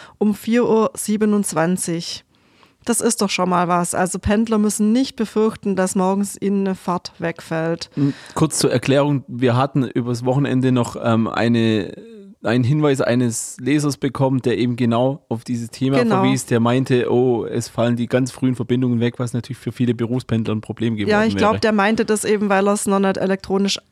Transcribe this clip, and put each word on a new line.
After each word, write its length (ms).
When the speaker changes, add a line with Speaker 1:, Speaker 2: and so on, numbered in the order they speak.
Speaker 1:
um 160
vier 340
Uhr 280
siebenundzwanzig." 1300
Das 160
ist 220
doch 80
schon 180
mal 180
was. 280
Also 240
Pendler 400
müssen 320
nicht 240
befürchten, 600
dass 200
morgens 440
ihnen 280
eine 80
Fahrt 420
wegfällt. 800
Speaker 2:
Hm, 180
kurz 240
zur 120
Erklärung, 560
wir 300
hatten 260
übers 400
Wochenende 480
noch, 320
ähm, 240
eine, 680
einen 200
Hinweis 380
eines 580
Lesers 380
bekommen, 460
der 160
eben 160
genau 540
auf 140
dieses 280
Thema 260
Speaker 1:
Genau. 240
Speaker 2:
verwies, 240
der 140
meinte, 520
oh, 340
es 240
fallen 260
die 100
ganz 240
frühen 260
Verbindungen 440
weg, 180
was 160
natürlich 240
für 140
viele 240
Berufspendler 580
ein 80
Problem 340
geworden 140
Speaker 1:
Ja, 140
ich 120
glaub, 180
Speaker 2:
wäre. 80
Speaker 1:
der 120
meinte 320
das 180
eben, 260
weil 180
er's 180
noch 140
nicht 180
elektronisch 640